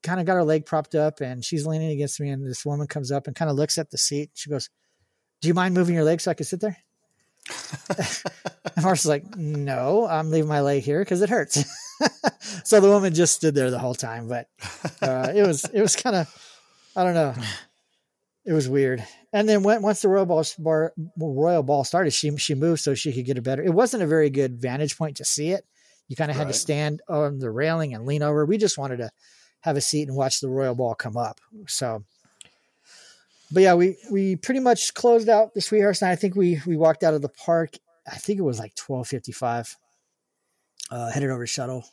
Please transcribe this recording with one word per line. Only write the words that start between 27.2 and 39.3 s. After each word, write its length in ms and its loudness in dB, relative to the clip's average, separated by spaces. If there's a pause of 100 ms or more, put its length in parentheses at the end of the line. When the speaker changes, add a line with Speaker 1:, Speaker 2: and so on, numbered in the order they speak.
Speaker 1:
the 120 -4
railing 440 -2
and 120 -10
lean 160 -2
over. 220 2
We 140 2
just 200 2
wanted 200 -6
to 120 -8 (500)
have 160 -2
a 40 0
seat 280 -2
and 80 -6
watch 240 0
the 80 -6
Royal 260 0
Ball 200 -2
come 220 -8
up. 240 -6 (260)
So, 380 -6 (1500)
but 120 4
yeah, 120 8
we, 220 4 (140)
we 260 0
pretty 240 -2
much 340 2
closed 340 4
out 260 4
the 60 -4
Sweethearts 420 2
Night. 100 2
I 40 0
think 180 -2
we, 320 2
we 100 0
walked 280 4
out 100 4
of 80 -2
the 80 -4
park. 460 -2 (300)
I 100 -14
think 220 -4
it 40 -2
was, 160 0
like, 160 -14
twelve 340 -8
fifty-five, 680 -6 (1120)